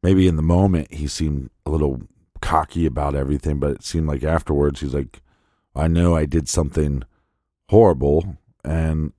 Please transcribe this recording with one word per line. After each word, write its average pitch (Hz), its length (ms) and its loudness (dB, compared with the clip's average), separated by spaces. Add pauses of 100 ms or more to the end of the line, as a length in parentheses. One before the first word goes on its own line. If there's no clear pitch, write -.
maybe 92 240 4
in 82 80 2
the 78 60 0
moment, 87 520 2
he 73 140 -6
seemed 73 420 -4 (160)
a 73 60 -4
little 73 300 -2 (400)
cocky 80 440 0
about 71 300 -2
everything, 71 440 -2
but 71 120 -2
it - 120 -10
seemed 80 240 -2
like 69 160 -4
afterwards, 73 580 0
he's 67 120 -6
like, 69 280 -8 (520)
"I 76 140 0
know 85 300 2
I 76 80 0
did 71 240 -2
something 73 540 -2 (680)
horrible, 80 680 4 (280)
and 80 540 -2